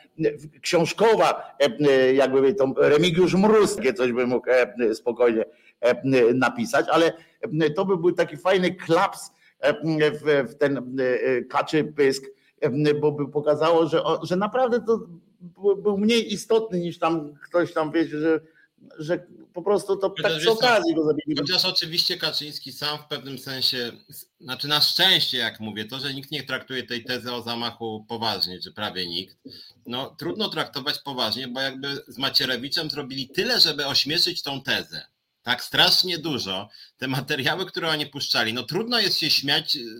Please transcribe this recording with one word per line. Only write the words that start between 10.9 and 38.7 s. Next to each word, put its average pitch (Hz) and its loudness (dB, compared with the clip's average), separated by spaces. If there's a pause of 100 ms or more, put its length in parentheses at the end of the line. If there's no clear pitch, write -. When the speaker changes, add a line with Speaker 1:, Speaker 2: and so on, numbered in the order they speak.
Speaker 1:
kaczy 139 0
pysk, 135 2 (380)
e, 147 2
bo 147 2
by 143 -6
pokazało, 151 2
że, 147 0
o, 160 -2
że 175 -2
naprawdę 226 0
to 226 0 (400)
był, 185 0
był 196 0
mniej 220 2
istotny 220 0
niż 170 -6
tam 160 -2 (100)
ktoś 170 0
tam, 156 -2
wiecie, 151 0
że, 160 2 (600)
że 156 -4 (260)
po 175 -10
prostu 190 0
to 196 -2
Speaker 2:
Chociaż - -8
Speaker 1:
tak 196 2
przy 160 -2
Speaker 2:
wiesz 160 0
co, 226 4
Speaker 1:
okazji 214 4
go 160 2
zabili. 147 0
Speaker 2:
chociaż 180 0
oczywiście 175 -2
Kaczyński 151 -6
sam 147 -6
w 143 -16
pewnym 135 -10
sensie, 127 -2 (480)
znaczy 127 -8
na 147 2
szczęście, 175 2
jak 113 -4
mówię, 107 -8
to, 131 -12
że 139 -6
nikt 139 -12
nie 143 -8
traktuje 131 -8
tej 120 -8
tezy 123 -6
o 120 -6
zamachu 113 -8
poważnie, 98 -4
czy - -14
prawie 92 -6
nikt, 87 -10 (480)
no 127 -10
trudno 175 -6
traktować 143 -6
poważnie, 127 -4
bo 123 -6
jakby 135 -6 (200)
z 120 -18
Macierewiczem 135 -2
zrobili 135 -8
tyle, 220 0
żeby 147 2
ośmieszyć 156 0
tą 139 -6
tezę. 95 -4 (420)
Tak 123 -2
strasznie 170 2
dużo. 104 -4 (280)
Te 131 -6
materiały, 156 -2
które 165 -6
oni 151 -2
puszczali, 127 -2
no 123 -6
trudno 226 -2